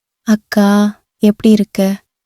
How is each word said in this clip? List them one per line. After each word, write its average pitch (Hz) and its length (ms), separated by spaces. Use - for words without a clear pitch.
"அக்கா, 208 760
எப்படி 214 340
இருக்க? 196 520